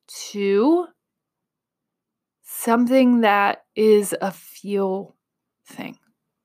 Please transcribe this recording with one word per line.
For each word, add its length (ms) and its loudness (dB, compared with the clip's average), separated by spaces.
to 560 0
something 760 0
that 440 0
is 440 2
a 100 -4
feel 840 -8
thing, 320 -18